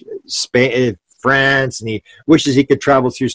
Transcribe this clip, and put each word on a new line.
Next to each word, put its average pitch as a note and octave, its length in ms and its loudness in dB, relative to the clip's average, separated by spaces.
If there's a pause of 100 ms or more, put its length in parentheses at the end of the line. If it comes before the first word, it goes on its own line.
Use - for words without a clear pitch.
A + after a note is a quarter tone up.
(260)
Spa-, B2 640 0
uh, - 20 -10 (280)
France, C3+ 600 0
and A2+ 80 -10
he A2 140 -6 (260)
wishes D3 260 2
he C3+ 100 4
could C#3 160 0
travel C3 300 2
through B2+ 240 -4